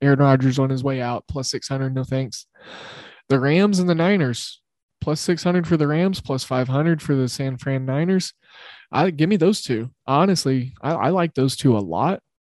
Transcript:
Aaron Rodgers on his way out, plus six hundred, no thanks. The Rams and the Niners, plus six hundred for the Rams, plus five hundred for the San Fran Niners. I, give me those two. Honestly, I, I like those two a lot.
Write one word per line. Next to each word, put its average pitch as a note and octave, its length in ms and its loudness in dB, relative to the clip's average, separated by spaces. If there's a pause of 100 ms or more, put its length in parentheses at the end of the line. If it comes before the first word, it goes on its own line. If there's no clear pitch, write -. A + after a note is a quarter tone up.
Aaron C#3 180 4
Rodgers C3+ 400 4
on C3+ 100 0
his C3 140 -4
way C3+ 180 -4
out, A#2+ 280 -6
plus C3+ 200 -6
six - 200 -8
hundred, C3+ 260 -4
no C3 80 -4
thanks. C3 420 -6 (840)
The C3+ 100 2
Rams F#3 400 2
and F3+ 100 2
the E3+ 60 2
Niners, E3 640 0 (380)
plus D3+ 220 -4
six F3 200 -2
hundred F3 240 0
for E3 120 2
the D3 100 2
Rams, F3+ 320 0
plus C3+ 240 -6
five B2+ 240 -2
hundred D3+ 340 0
for C#3+ 140 0
the C3 140 0
San C3+ 280 -6
Fran C3+ 280 -4
Niners. E3+ 480 0 (580)
I, D#3 180 2
give D#3+ 200 0
me G#3+ 80 2
those F3+ 240 2
two. B2 300 -4 (140)
Honestly, C3+ 760 0
I, C#3+ 100 -4
I C3 180 0
like F3 240 0
those C3 220 0
two B2 220 4
a - 20 0
lot. G2+ 420 -2 (320)